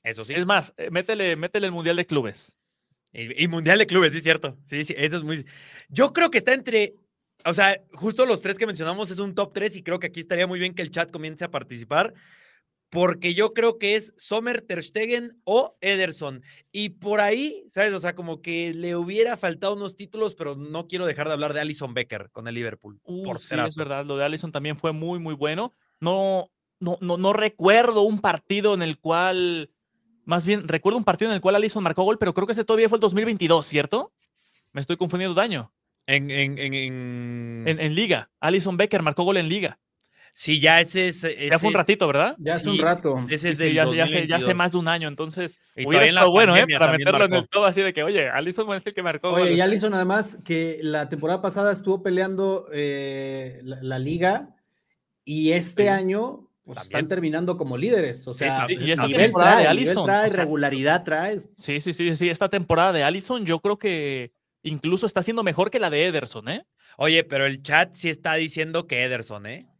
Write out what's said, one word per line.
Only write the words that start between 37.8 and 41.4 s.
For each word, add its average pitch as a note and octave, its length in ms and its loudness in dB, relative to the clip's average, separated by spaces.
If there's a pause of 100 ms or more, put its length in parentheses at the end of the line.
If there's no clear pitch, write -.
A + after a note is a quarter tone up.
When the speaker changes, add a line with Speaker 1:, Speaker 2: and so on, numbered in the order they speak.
Speaker 2:
Liga. F3+ 340 -2 (100)
Alisson F3+ 380 0
Becker G3+ 240 2
marcó D#3 220 0
gol F#3+ 140 2
en E3 120 0
Liga. F3+ 300 -4 (560)
Speaker 1:
Sí, D3+ 240 0
ya D#3+ 220 6
ese F3+ 280 0
es, F3+ 140 -6
ese D3 280 -4